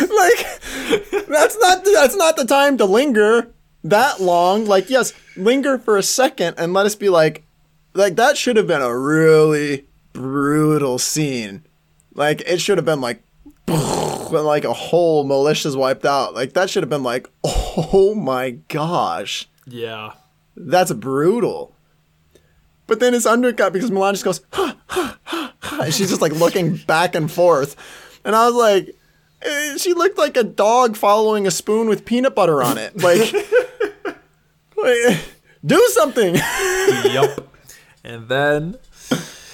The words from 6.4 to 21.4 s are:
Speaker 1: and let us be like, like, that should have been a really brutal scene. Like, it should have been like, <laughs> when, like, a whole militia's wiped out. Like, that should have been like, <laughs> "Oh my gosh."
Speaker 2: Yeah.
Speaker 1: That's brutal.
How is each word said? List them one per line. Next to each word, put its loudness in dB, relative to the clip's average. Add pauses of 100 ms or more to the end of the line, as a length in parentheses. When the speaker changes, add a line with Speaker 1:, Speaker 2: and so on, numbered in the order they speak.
Speaker 1:
and -4
let 2
us -2
be -2
like, 2 (500)
like, 2
that 2
should 0
have 2
been 0
a -2
really 2 (260)
brutal 0
scene. -6 (480)
Like, -2
it -2
should 0
have -2
been -2
like, -6 (220)
<laughs> -20
when, -2
like, 0
a -2
whole 0
militia's 0
wiped -2
out. 0
Like, -8
that 0
should -4
have -6
been -4
like, -6
<laughs> -20
"Oh 0
my -4 (180)
gosh." -4 (180)
Speaker 2:
Yeah. -12 (420)
Speaker 1:
That's 0
brutal. -2 (1160)